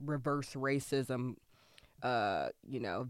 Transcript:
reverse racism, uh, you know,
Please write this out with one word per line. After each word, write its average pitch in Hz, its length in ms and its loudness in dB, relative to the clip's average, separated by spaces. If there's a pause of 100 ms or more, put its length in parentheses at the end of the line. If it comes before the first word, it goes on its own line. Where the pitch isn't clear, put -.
reverse 143 520 0
racism, 135 800 0 (640)
uh, 104 480 2 (180)
you 131 120 -4
know, 104 300 -2